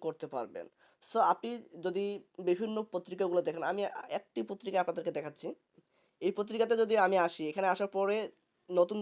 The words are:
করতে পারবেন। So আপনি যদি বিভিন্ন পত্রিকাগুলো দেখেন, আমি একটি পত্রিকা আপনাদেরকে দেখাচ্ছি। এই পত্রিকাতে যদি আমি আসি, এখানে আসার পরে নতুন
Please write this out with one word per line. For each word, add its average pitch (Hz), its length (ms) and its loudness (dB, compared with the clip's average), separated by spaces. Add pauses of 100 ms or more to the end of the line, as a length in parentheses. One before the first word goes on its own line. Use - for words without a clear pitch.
করতে 160 200 -6 (100)
পারবেন। 101 300 -8 (440)
So - 80 -6 (140)
আপনি 226 180 -4 (360)
যদি 190 200 -2 (440)
বিভিন্ন 214 280 0 (160)
পত্রিকাগুলো 180 540 0
দেখেন, 160 240 -2
আমি 202 100 -2 (360)
একটি - 220 -10 (100)
পত্রিকা 196 340 -4
আপনাদেরকে 170 340 -4
দেখাচ্ছি। 151 300 -8 (800)
এই 202 120 2
পত্রিকাতে 220 440 0
যদি 220 140 2 (100)
আমি 190 120 6 (100)
আসি, 160 240 -6
এখানে 190 220 0
আসার 196 240 -2
পরে 196 200 2 (600)
নতুন 190 220 4